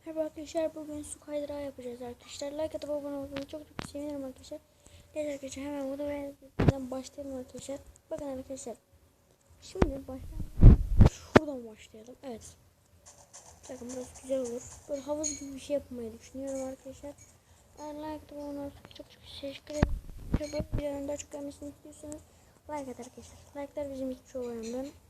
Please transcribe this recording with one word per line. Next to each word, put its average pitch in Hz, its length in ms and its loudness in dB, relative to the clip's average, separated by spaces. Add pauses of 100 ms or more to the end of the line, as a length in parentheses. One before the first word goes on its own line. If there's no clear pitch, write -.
Merhaba 320 180 -2
arkadaşlar, 311 500 -2
bugün 302 280 -10
su - 180 -12
kaydırağı 285 440 -6
yapacağız 247 380 -10
arkadaşlar. 247 500 -10
Like 311 240 -4
atıp 294 140 -6
abone 285 260 -4
olmayı 277 300 -6
çok 202 220 -12
çok - 200 -10
sevinirim 285 360 -6
arkadaşlar. 262 360 -12 (540)
Evet 302 200 -2
arkadaşlar, 269 300 -10
hemen 285 240 -4
bu 277 60 -4
videodan 277 960 0
başlayalım 262 460 -8
arkadaşlar. 262 420 -10 (320)
Bakın 285 280 -6
arkadaşlar, 262 380 -10 (840)
şimdi - 240 2
başlayalım. - 960 10 (320)
Şuradan 269 560 4
başlayalım. 220 560 -18
Evet. 233 340 -12 (1120)
Bakın 254 260 -12
burası - 260 -12
güzel 262 180 0
olur. 240 220 -4 (260)
Böyle 285 120 -4
havuz 294 400 -4
gibi 277 140 -10
bir 262 60 -10
şey - 140 -4
yapmayı 240 440 -6
düşünüyorum 269 460 -8
arkadaşlar. 269 480 -12 (680)
Eğer 294 160 -10
like 302 300 -10
atıp - 80 -20
abone 294 260 -8
olursanız 285 360 -12
çok - 160 -18
çok - 120 -20
teşekkür - 520 -12
ederim. - 200 -2 (380)
Bu 294 460 -4
videonun 285 300 -6
daha 294 80 -6
çok - 160 -16
gelmesini 285 360 -12
istiyorsanız - 540 -18 (480)
like 285 200 -8
at 247 100 -14
arkadaşlar. - 380 -18 (180)
Like'lar 285 380 -8
bizim 262 160 -4
için 254 220 -10
çok 254 140 -6
önemli. 240 460 -6 (180)